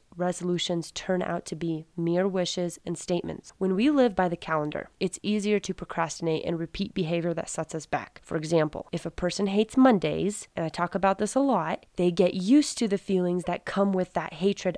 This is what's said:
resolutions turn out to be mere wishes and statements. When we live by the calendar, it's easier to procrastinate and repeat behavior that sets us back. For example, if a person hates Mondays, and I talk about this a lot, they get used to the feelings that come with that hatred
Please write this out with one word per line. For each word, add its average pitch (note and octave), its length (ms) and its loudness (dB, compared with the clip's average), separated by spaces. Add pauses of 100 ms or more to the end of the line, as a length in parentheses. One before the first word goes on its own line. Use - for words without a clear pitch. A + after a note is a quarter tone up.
(180)
resolutions F3 760 -2
turn F#3 320 -2
out - 240 -4
to E3+ 100 -8
be D#3+ 300 -4 (100)
mere F3 320 2
wishes F3+ 560 -2
and F3 120 -4
statements. - 600 -4
When F#3+ 180 0
we A3 140 4
live B3+ 260 4
by F#3 140 2
the E3+ 80 -2
calendar, D#3 540 -4 (100)
it's F#3 220 -2
easier G#3 380 2
to - 120 -6
procrastinate E3 720 -4
and E3+ 140 -2
repeat E3+ 340 -4
behavior E3+ 400 -2
that E3 160 -6
sets - 260 -8
us D#3 120 -8
back. - 360 -6
For - 140 -6
example, D#3 560 0
if E3+ 140 -6
a E3 40 -4
person F3+ 360 -2
hates G#3 320 2
Mondays, F#3+ 760 4
and F3 100 -4
I D#3+ 40 -4
talk E3+ 260 -4
about F#3+ 240 2
this G#3 160 -2
a C4+ 60 2
lot, G3 460 0 (100)
they F3+ 140 4
get F3+ 240 2
used A3+ 440 4
to A#3 80 0
the G3 120 0
feelings F3+ 460 0
that F3 200 -4
come G3 280 0
with F#3 200 -2
that E3 220 -4
hatred F3+ 440 0